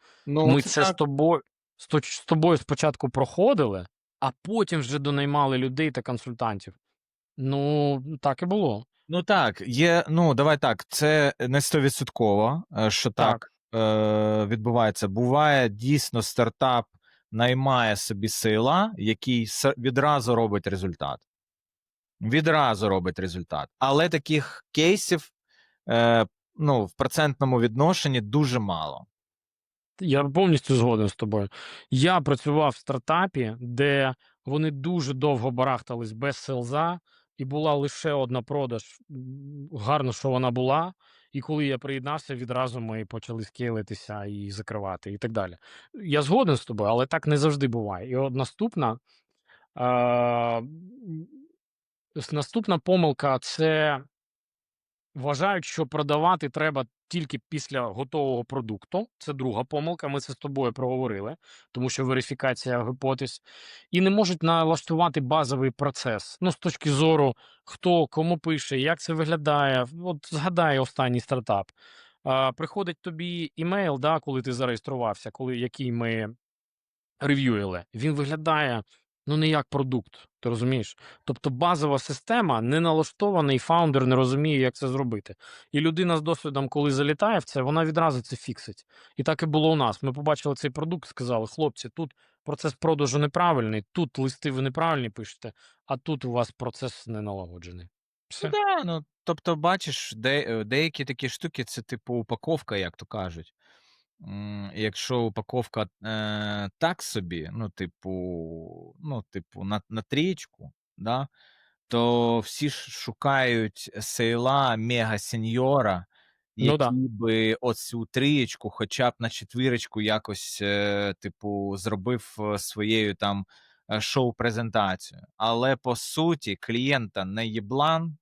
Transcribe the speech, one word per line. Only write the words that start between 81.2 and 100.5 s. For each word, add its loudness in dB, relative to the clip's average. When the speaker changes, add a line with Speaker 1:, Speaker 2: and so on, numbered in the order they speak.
Speaker 2:
Тобто -4
базова 2
система 0
не 2
налаштована, 2
і 4
фаундер 4
не 6
розуміє, 2
як 2
це -4
зробити. -4
І 0
людина 2
з -2
досвідом, -2
коли 0
залітає 2
в -4
це, -4
вона 2
відразу 0
це -10
фіксить. -14
І -4
так 0
і 0
було 4
у 4
нас. 0
Ми -2
побачили -2
цей -6
продукт, -6
сказали: -4
«Хлопці, -4
тут -10
процес -6
продажу 2
неправильний, 2
тут -2
листи -2
ви -2
неправильні 0
пишете, -14
а -4
тут -6
у -4
вас 0
процес -10
не -8
налагоджений». -10
Speaker 1:
Ну -20
Speaker 2:
Все. -6
Speaker 1:
да, 2
ну, -4
тобто, -2
бачиш, -2
де-, 0
е, -2